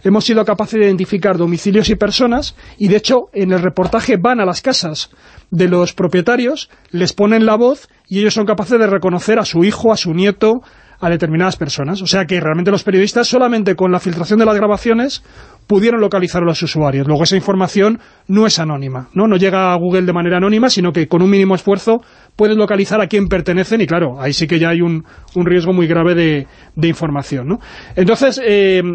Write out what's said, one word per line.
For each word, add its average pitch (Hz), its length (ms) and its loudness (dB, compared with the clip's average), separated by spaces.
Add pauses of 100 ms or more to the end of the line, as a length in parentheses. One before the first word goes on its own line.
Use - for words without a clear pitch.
hemos 208 220 2
sido 220 180 2
capaces 214 360 -2
de 208 80 4
identificar 190 500 0
domicilios 175 520 0
y 214 60 0
personas, 240 600 -2 (240)
y 208 80 0
de 196 100 4
hecho, 247 340 0
en 185 220 0
el 180 80 0
reportaje 185 560 0
van 233 240 0
a 190 40 0
las 180 160 -2
casas - 500 -4 (400)
de 180 180 2
los 175 240 0
propietarios, 233 760 -2 (220)
les 175 220 -2
ponen 220 320 2
la 220 100 2
voz, 247 320 0 (220)
y 190 100 -2
ellos 208 140 0
son 220 120 -2
capaces 208 340 0
de 220 80 2
reconocer 190 520 0
a 202 60 -2
su 165 180 0
hijo, 208 300 2
a - 40 0
su 175 160 -4
nieto, 202 420 0 (440)
a 175 100 -2
determinadas 170 480 0
personas. 151 440 -6
O 180 60 -6
sea 190 180 0
que 175 140 -2
realmente 165 320 -2
los 202 120 -2
periodistas, 208 440 0
solamente 233 480 0
con 185 160 0
la 180 80 0
filtración 175 400 -2
de 226 60 4
las 214 100 2
grabaciones, 226 680 -2 (460)
pudieron 220 320 2
localizar 185 440 0
a - 20 2
los 170 160 0
usuarios. 139 460 -2
Luego 151 160 2
esa 175 120 2
información 196 640 0 (280)
no 208 180 4
es 208 120 0
anónima, 139 560 -6
¿no? 202 140 2
No 208 80 4
llega 185 380 2
a 175 40 0
Google 180 260 0
de 180 100 0
manera 175 240 0
anónima, 214 320 2
sino 180 240 -2
que 160 140 -2
con 175 140 2
un 185 80 4
mínimo 196 260 2
esfuerzo 202 420 0 (400)
pueden 214 200 2
localizar 208 440 0
a 190 60 -2
quién 202 200 0
pertenecen, 185 540 -2
y 160 60 0
claro, 139 340 -2
ahí 139 100 -2
sí 160 160 -2
que 165 120 0
ya 165 100 0
hay 170 120 0
un, 165 220 -2 (320)
un 175 100 0
riesgo 175 280 0
muy 175 140 2
grave 170 280 0
de, 156 320 0 (280)
de 156 120 0
información, 143 600 -4
¿no? 196 120 -4 (380)
Entonces, 226 460 2
eh, 196 380 2 (140)